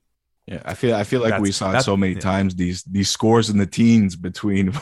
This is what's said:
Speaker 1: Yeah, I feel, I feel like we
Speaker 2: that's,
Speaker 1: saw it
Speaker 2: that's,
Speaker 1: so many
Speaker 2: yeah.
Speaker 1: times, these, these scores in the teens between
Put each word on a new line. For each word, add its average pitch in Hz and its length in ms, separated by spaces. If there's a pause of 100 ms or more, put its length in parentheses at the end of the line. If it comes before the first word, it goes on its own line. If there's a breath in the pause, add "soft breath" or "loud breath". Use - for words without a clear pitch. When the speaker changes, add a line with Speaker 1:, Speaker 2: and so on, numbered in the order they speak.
(480)
Speaker 1:
Yeah, 87 180
I 92 100
feel, 117 200
I 104 100
feel 127 160
like 110 180
we 101 80
Speaker 2:
that's, 98 100
Speaker 1:
saw 95 120
it 95 40
Speaker 2:
that's, - 120
Speaker 1:
so 98 120
many 95 160
Speaker 2:
yeah. 92 60
Speaker 1:
times, 95 360
these, 90 280
these 95 260
scores 110 400
in 104 80
the 101 80
teens 110 500
between 95 680